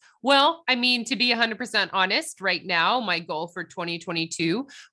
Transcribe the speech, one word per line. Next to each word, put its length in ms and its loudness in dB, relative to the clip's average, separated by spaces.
well, 460 4
I 80 2
mean, 300 2
to 100 -4
be 160 2
a 40 2
hundred 220 0
percent 360 -2
honest, 460 0
right 240 -2
now, 360 2
my 200 -2
goal 280 -6
for 160 -10
twenty 340 -6
twenty-two 680 -2